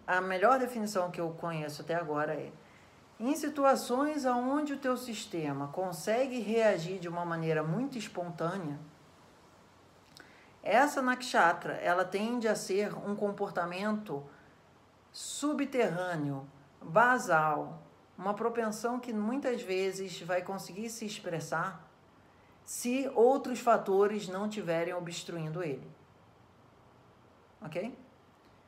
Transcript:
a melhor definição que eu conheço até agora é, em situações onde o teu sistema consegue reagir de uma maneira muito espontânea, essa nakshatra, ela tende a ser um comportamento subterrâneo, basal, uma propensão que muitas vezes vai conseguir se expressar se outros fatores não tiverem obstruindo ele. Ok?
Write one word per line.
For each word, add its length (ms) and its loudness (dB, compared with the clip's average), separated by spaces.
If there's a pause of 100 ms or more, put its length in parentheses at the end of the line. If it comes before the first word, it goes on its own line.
a 140 4
melhor 360 6
definição 540 0
que 80 -8
eu 120 -2
conheço 500 -6
até 140 -2
agora 380 0
é, 160 -6 (720)
em 160 0
situações 880 2
onde 460 0
o 60 -6
teu 180 0
sistema 720 -4
consegue 720 -2
reagir 580 2
de 120 -6
uma 160 -4
maneira 360 0
muito 360 -2
espontânea, 840 -6 (1800)
essa 380 4
nakshatra, 720 2
ela 300 2
tende 420 -2
a 80 4
ser 380 0
um 220 -6
comportamento 1080 -2 (920)
subterrâneo, 1300 0 (360)
basal, 1000 4 (360)
uma 160 -2
propensão 640 -2
que 140 -8
muitas 480 0
vezes 600 -2
vai 200 0
conseguir 480 -8
se 160 -8
expressar 840 -4 (760)
se 500 -2
outros 440 6
fatores 680 4
não 220 -4
tiverem 440 -2
obstruindo 720 -6
ele. 260 -6 (1700)
Ok? 360 -6 (720)